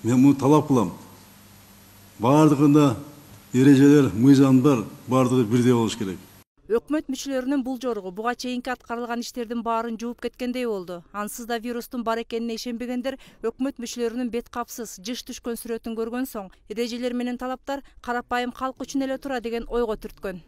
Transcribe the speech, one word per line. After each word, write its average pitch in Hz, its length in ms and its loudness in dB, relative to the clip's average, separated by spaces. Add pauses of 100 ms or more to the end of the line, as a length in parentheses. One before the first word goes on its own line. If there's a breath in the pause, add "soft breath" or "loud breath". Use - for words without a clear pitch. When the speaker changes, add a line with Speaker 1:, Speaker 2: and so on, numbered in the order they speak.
Speaker 1:
Мен 123 160 4
муну 139 160 8
талап 147 320 4
кылам. 110 220 2 (1300)
Баардыгында 143 800 6 (560)
эрежелер, 139 580 8
мыйзамдар 131 720 6 (240)
баардыгы 127 380 2
бирдей 120 260 2
болуш 117 240 2
керек. 95 220 -6 (500)
Speaker 2:
Өкмөт 277 400 -4
мүчөлөрүнүн 269 560 -4
бул 262 160 -6
жоругу 208 320 -8
буга 220 240 -6
чейинки 247 320 -8
аткарылган 240 560 -8
иштердин 233 400 -8
баарын 226 320 -4
жууп 233 300 -10
кеткендей 247 420 -6
болду. 180 300 -8 (160)
Ансыз 208 340 -10
да 233 160 -4
вирустун 240 400 -8
бар 226 160 -2
экенине 233 400 -6
ишенбегендер 247 560 -6 (240 soft breath)
өкмөт 262 400 -4
мүчөлөрүнүн 240 540 -6
бет 233 180 -8
капсыз, 233 480 -10
жыш 233 300 -8
түшкөн 240 260 -8
сүрөтүн 226 400 -8
көргөн 233 320 -6
соң, 196 240 -12 (160)
эрежелер 240 480 -6
менен 247 240 -4
талаптар 262 460 -8 (180)
карапайым 247 480 -4
калк 262 320 -8
үчүн 269 240 -4
эле 269 100 -4
тура 262 220 -6
деген 233 300 -6
ойго 233 260 -2
түрткөн. 185 520 -12